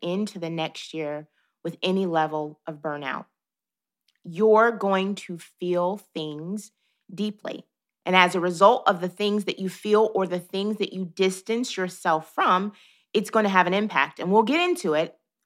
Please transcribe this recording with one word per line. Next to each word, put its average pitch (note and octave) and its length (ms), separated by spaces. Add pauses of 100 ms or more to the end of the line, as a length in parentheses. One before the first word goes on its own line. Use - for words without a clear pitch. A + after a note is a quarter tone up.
into G3 380
the E3 100
next D#3+ 440
year D3+ 340 (360)
with E3 200
any F#3+ 220
level D#3 600
of D3+ 160
burnout. D3 440 (960)
You're G#3+ 480
going G3 440
to F3+ 220 (220)
feel F3+ 380 (160)
things D#3 580 (420)
deeply. G#3 520 (400)
And F#3 100
as F3+ 200
a F#3+ 40
result F3+ 480
of F#3 140
the F3+ 80
things G#3 360
that - 140
you F#3+ 100
feel G#3 440
or F#3+ 140
the F3 120
things G3 380
that - 160
you F#3 120
distance F#3+ 720
yourself F3 560
from, G#3 400 (400)
it's G#3+ 160
gonna G#3+ 200
have F#3 180
an F3+ 60
impact. F#3+ 460
And F3+ 120
we'll A3 120
get C#4 180
into F4 320
it D#3 240 (280)